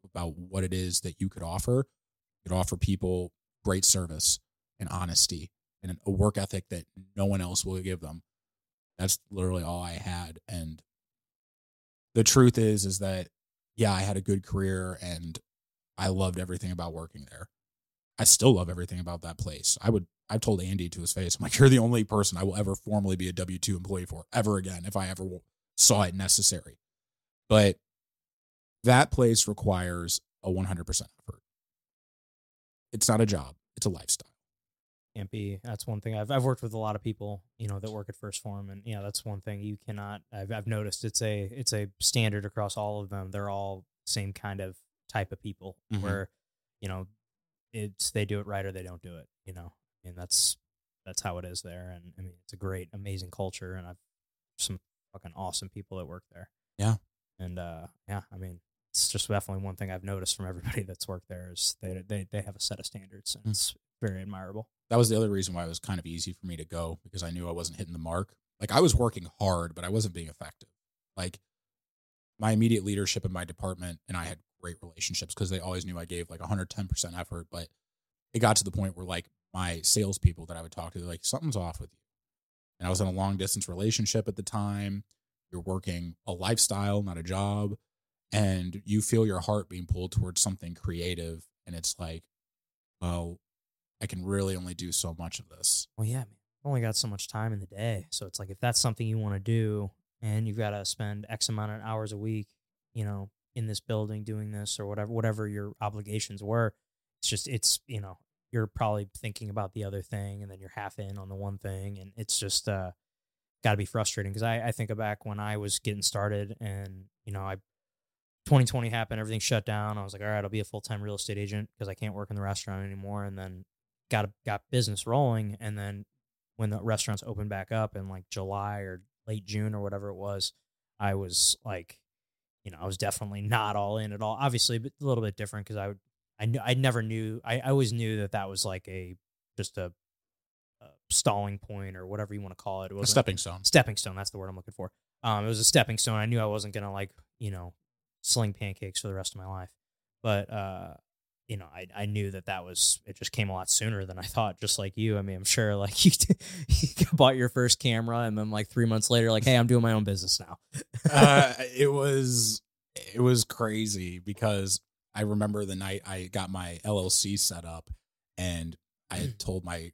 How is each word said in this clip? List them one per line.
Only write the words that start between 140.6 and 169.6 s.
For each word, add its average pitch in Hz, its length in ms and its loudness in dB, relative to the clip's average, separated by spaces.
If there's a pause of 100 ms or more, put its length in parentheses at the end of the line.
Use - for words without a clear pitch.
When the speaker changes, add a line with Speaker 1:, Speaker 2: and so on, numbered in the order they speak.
Speaker 2:
a - 80 -20 (200)
stalling 101 500 0
point 98 380 -10
or 92 80 -14
whatever 104 300 -6
you 101 60 -10
wanna 92 140 -12
call 95 280 -8
it. 95 80 -10
It - 20 -12
Speaker 1:
A 98 40 -10
Speaker 2:
wasn't 101 140 2
Speaker 1:
stepping 98 260 4
stone. 92 260 -8
Speaker 2:
Stepping 123 340 6
stone, 95 180 -6
that's 98 160 -6
the 104 60 -12
word 95 120 -8
I'm 95 80 -12
looking 90 180 -16
for. 92 160 -10 (320)
Um, 107 220 0
it - 20 0
was 110 120 0
a 107 60 4
stepping 117 320 6
stone. 110 200 0
I 107 100 0
knew 117 120 2
I 110 60 2
wasn't 104 300 -4
gonna, 101 160 -6
like, 98 200 -6 (280)
you 107 120 -4
know, 90 220 -10 (480)
sling 110 320 2
pancakes 98 480 -8
for 110 60 -8
the 98 80 -6
rest 95 180 -6
of 101 80 -16
my 92 60 -12
life. 95 240 -10 (500)
But, 101 300 0
uh, 95 420 -8 (560)
you 104 80 -6
know, 95 80 -12
I, 87 280 -14
I 101 120 -6
knew 104 260 -2
that 95 140 -10
that 92 180 -6
was, - 420 2
it 98 120 -14
just - 160 -8
came 104 160 0
a 95 40 -4
lot 90 160 -4
sooner 107 360 0
than 90 120 -12
I 92 40 -10
thought, 98 400 -2
just - 180 0
like 98 160 -6
you. 110 220 2
I 101 40 0
mean, 98 140 -4
I'm 92 80 -10
sure, 107 320 4
like, 98 300 0
<laughs> - 0 -
you, 180 60 12
t-, - 220 4 (360)
you - 420 4
bought 135 240 8
your 123 140 4
first 123 300 4
camera 117 400 8
and 110 180 2
then, 107 120 0
like, 107 200 0
three 120 160 6
months 110 240 6
later, 117 200 10
like, 110 140 6
"Hey, 127 140 10
I'm 120 100 8
doing 120 140 8
my 113 100 6
own 107 140 4
business 92 340 2
now." - 240 -12
<laughs> - 480 0
Speaker 1:
Uh, 139 420 10 (220)
it 139 160 6
was, 127 680 2 (520)
it 113 60 -2
was 123 240 8
crazy 104 760 -2
because 98 600 0 (340)
I 107 100 -2
remember 104 420 0
the 95 100 -6
night 95 320 -4
I 92 240 -8
got 92 180 -4
my 90 360 -8
L 104 120 2
L 92 120 0
C 101 260 2
set 85 300 -2
up 80 240 -12 (480)
and 85 400 -4 (340)
I 90 60 -6
had 131 140 -2
Speaker 2:
Mm. 104 60 -12
Speaker 1:
told 92 280 -4